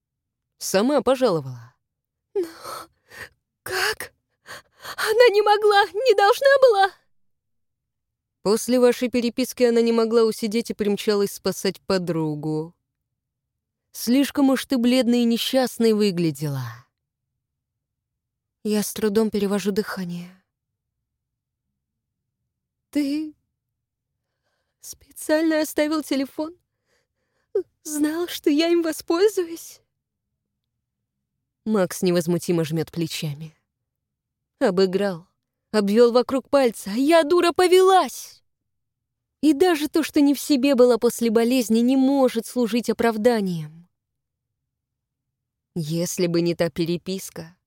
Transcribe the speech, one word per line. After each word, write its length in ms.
Сама 420
пожаловала. 720
Но 140
как? 500
Она 340
не 100
могла, 460
не 280
должна 340
была? 320
После 360
вашей 300
переписки 540
она 180
не 120
могла 320
усидеть 460
и 40
примчалась 580
спасать 480
подругу. 960
Слишком 580
уж 160
ты 100
бледной 440
и 40
несчастной 680
выглядела. 680
Я 180
с 100
трудом 380
перевожу 400
дыхание. 600
Ты 440
специально 800
оставил 420
телефон? 540
Знал, 440
что 220
я 180
им 140
воспользуюсь? 960
Макс 380
невозмутимо 640
жмёт 260
плечами. 640
Обыграл, 680
обвёл 420
вокруг 380
пальца, 400
а 60
я, 260
дура, 300
повелась! 880
И 120
даже 360
то, 140
что 180
не 140
в 60
себе 340
была 240
после 320
болезни, 480
не 180
может 500
служить 440
оправданием. 1000
Если 520
бы 140
не 140
та 160
переписка, 840